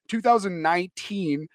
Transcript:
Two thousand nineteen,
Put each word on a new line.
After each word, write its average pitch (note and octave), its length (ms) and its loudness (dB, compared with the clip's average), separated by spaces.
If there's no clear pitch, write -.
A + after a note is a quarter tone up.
Two A3+ 140 -2
thousand G3 400 2
nineteen, E3 920 -2